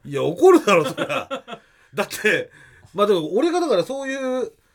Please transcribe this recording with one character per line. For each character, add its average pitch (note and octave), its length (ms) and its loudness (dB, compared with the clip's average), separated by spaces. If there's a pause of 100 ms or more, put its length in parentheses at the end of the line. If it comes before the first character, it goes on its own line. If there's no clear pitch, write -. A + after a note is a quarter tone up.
い C#3+ 80 -14
や、 C3 100 -4
怒 F3+ 300 4
る F4 120 4
だ G3+ 100 4
ろ、 D#3+ 100 4
そ D3+ 120 -4
り D4 60 -6
ゃ。 - 280 -6
<laughs> - 640 -16
だ G3+ 100 -2
っ - 40 -4
て、 E3+ 420 -2 (440)
ま G3 100 0
あ - 20 4
で G3+ 80 2
も、 D#3 200 -2
俺 D4+ 160 2
が E4+ 100 0
だ E4+ 80 -2
か G#3+ 80 2
ら E3+ 80 2
そ C4+ 220 -8
う - 20 -6
い C4+ 60 -6
う、 B3+ 380 -4 (220)